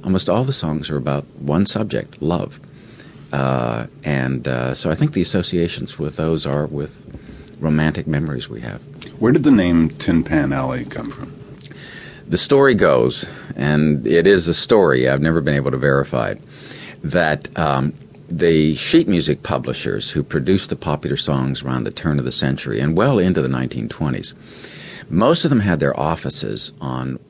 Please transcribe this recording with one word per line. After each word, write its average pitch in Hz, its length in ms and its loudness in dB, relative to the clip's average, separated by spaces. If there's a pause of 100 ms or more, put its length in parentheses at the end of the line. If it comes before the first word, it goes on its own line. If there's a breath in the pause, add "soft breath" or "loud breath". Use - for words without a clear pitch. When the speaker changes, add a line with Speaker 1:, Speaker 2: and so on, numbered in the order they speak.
Speaker 1:
almost 92 260 0
all 107 140 4
the 135 80 -2
songs 78 380 -4
are 76 80 -2
about 71 260 -2 (140)
one 73 280 0
subject, - 560 -4
love. - 380 -4 (720 loud breath)
Uh, 62 560 -2 (160)
and, 65 420 -2
uh, 64 280 -2
so 78 180 -2
I 80 40 0
think 147 180 0
the 95 80 0
associations 87 760 -2
with 73 200 -6
those 80 280 -2
are 73 220 -2
with 71 380 -8 (560 loud breath)
romantic 78 460 0
memories 73 420 -4
we 57 100 -12
have. 58 220 -10 (380)
Speaker 2:
Where 120 120 4
did 311 120 4
the 147 80 6
name 87 380 6
Tin 82 320 0
Pan 71 300 0
Alley 65 320 -4
come 113 280 -10
from? - 220 -14 (920 loud breath)
Speaker 1:
The 85 100 0
story 139 380 6
goes, 65 500 4 (300 loud breath)
and 73 500 2
it 85 220 4
is 90 220 4
a 85 40 2
story, 73 540 4
I've 67 140 2
never 82 180 2
been 73 160 0
able 67 160 0
to 65 60 -2
verify 67 540 0
it, - 100 -10 (600 loud breath)
that, 80 540 0
um, 73 360 0 (340)
the 80 480 2
sheet - 320 2
music 78 360 0
publishers 60 680 -4
who 73 120 -2
produced 82 460 0
the - 60 -4
popular 71 420 -4
songs 67 460 -2
around 64 220 -4
the - 60 -6
turn 76 280 -2
of 60 60 -4
the 62 80 -4
century 65 480 0
and 80 160 2
well 123 200 4
into 90 240 2
the 65 60 0
nineteen 64 400 -4
twenties, 62 460 -4 (760 loud breath)
most 120 340 4
of 160 60 2
them 131 100 4
had 92 200 2
their 69 200 0
offices 67 800 -4
on 65 400 -6 (100)